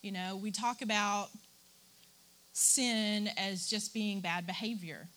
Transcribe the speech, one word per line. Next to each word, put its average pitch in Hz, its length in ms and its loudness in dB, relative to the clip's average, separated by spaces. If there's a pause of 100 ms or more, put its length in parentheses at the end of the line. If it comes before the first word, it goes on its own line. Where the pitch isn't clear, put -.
You 196 120 -6
know, 185 280 -4
we 214 80 -4
talk 240 320 -2
about 208 460 2 (1300)
sin 214 840 4
as 190 300 -2
just 208 260 -2
being 208 280 0
bad 175 260 -2
behavior. 180 680 -6